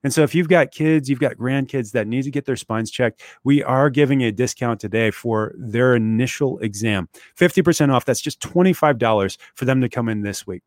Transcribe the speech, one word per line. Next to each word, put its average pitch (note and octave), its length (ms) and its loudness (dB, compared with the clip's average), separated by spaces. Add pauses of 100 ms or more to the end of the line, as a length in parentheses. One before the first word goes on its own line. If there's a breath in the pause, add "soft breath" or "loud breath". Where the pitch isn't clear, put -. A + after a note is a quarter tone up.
And C#3 100 -2
so D#3 100 4
if C#3+ 120 2
you've E3 140 2
got D#3+ 220 4
kids, D#3 380 0
you've C3 120 -2
got C3 160 -2
grandkids C3 560 -4
that A2 140 -2
need B2+ 180 -4
to C#3+ 60 -8
get C#3 140 -6
their C3 120 -4
spines A2 340 -6
checked, - 320 -4 (200 loud breath)
we C#3 200 2
are C3 260 2
giving C3+ 340 2
a A2+ 100 0
discount A#2 460 -4
today A2 320 -2
for A2 460 -4
their B2 380 2
initial A#2+ 640 0
exam. G2+ 500 -2 (260 loud breath)
Fifty F3+ 260 2
percent D3+ 320 2
off. B2 140 2
That's C3 160 0
just - 180 -8
twenty-five E3+ 580 2
dollars G#2+ 380 0 (180 loud breath)
for B2+ 120 -6
them C3 160 2
to A#2 60 0
come A#2 200 -4
in G#2+ 140 -4
this G2+ 240 -8
week. F2+ 200 -10